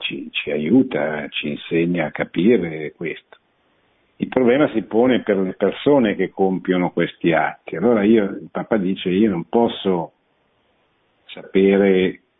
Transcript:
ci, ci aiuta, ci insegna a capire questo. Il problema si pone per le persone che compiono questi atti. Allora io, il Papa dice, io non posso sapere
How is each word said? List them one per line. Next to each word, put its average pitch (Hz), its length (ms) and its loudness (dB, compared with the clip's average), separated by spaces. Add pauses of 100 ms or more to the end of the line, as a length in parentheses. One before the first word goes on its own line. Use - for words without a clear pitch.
ci, - 320 -10
ci - 180 -8
aiuta, 76 800 0
ci - 220 -8
insegna 85 560 -2
a - 40 -10
capire 82 840 -2
questo. - 420 -12 (800)
Il - 100 -8
problema 131 460 2
si 110 100 -2
pone 113 400 0
per 98 160 0
le 92 160 -4
persone 107 640 0
che 92 140 -2
compiono 90 600 0
questi 85 420 -2
atti. 78 440 -2
Allora 107 260 2
io, 107 220 4
il - 260 -8
Papa 90 280 -2
dice, 95 320 -4
io 104 200 2
non 85 180 -6
posso 101 640 -2 (1120)
sapere 95 960 2 (180)